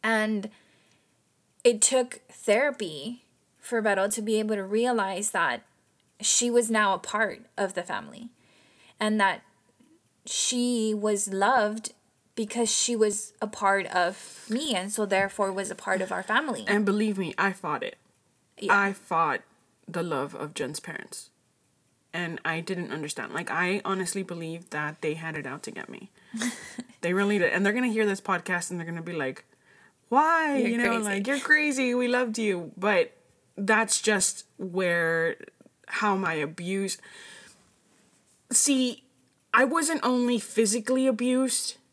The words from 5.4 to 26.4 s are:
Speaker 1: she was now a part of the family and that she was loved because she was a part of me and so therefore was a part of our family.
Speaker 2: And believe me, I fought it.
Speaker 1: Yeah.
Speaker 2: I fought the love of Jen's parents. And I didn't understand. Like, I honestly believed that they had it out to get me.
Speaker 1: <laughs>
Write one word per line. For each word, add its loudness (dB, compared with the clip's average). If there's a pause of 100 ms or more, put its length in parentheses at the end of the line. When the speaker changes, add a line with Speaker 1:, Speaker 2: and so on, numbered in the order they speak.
Speaker 1:
she 2
was 4
now 4
a 0
part -2 (160)
of -2
the -4
family -10 (720)
and 2
that 4 (840)
she 0
was 0
loved 2 (420)
because 0
she 0
was 0
a -4
part 0
of -2
me -2
and -2
so 0
therefore 0
was -4
a -6
part -2
of -4
our -4
family. -2
Speaker 2:
And 2
believe 2
me, -4
I 2
fought -4
it. -10 (600)
Speaker 1:
Yeah. 4
Speaker 2:
I 2
fought 0 (460)
the -4
love -4
of -10
Jen's -4
parents. -12 (840)
And -6
I -2
didn't -6
understand. -8
Like, -6
I 0
honestly -2
believed -10
that -6
they -2
had -8
it -8
out -10
to -12
get -12
me. -16 (240)
Speaker 1:
<laughs> -4 (520)